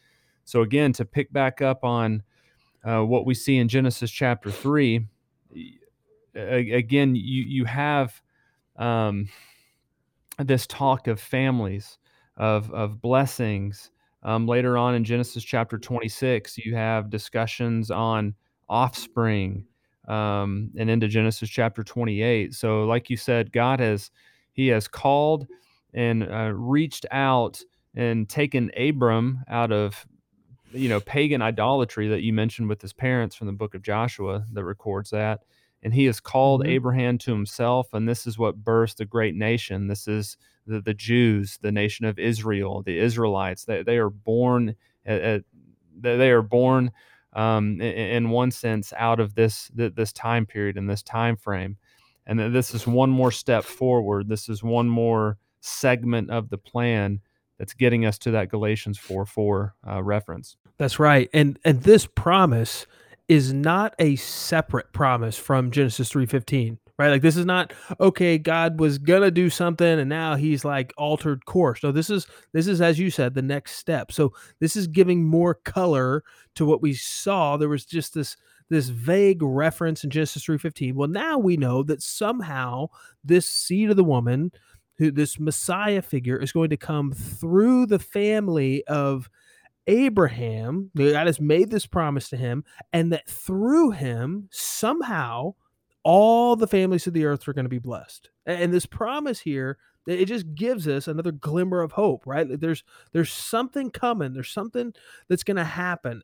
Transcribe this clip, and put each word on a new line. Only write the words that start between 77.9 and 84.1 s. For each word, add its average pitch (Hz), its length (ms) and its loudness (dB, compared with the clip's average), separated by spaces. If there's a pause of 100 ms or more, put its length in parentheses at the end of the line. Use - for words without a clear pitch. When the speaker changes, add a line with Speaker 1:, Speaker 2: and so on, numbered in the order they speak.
Speaker 2:
this, 151 240 -6 (320)
this 139 220 0
vague 175 520 2
reference 156 640 0
in 143 60 -6
Genesis 147 340 -2
three 156 140 0
fifteen. 143 360 -6
Well, 139 140 -2
now 277 300 -2
we 185 180 2
know 131 280 2
that 147 180 -4
somehow 151 840 -6 (360)
this 170 240 4
seed 208 400 0
of 208 80 4
the 190 80 8
woman, 131 480 2 (460)